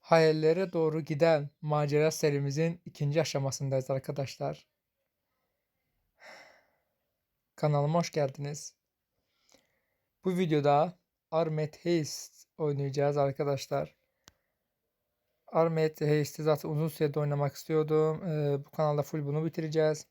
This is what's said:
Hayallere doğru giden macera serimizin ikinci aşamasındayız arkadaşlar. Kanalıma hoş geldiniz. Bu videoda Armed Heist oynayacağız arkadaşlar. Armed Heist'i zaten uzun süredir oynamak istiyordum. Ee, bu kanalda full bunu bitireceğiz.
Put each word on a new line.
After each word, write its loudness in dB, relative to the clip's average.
Hayallere 4
doğru 0
giden 2
macera 2
serimizin -2
ikinci -2
aşamasındayız -4
arkadaşlar. -6
Kanalıma 2
hoş -2
geldiniz. -4
Bu 0
videoda 2
Armed -2
Heist -4
oynayacağız 0
arkadaşlar. -2
Armed 0
Heist'i 0
zaten 0
uzun -2
süredir -2
oynamak 0
istiyordum. 0
Ee, 0
bu -20
kanalda 0
full -4
bunu -2
bitireceğiz. 0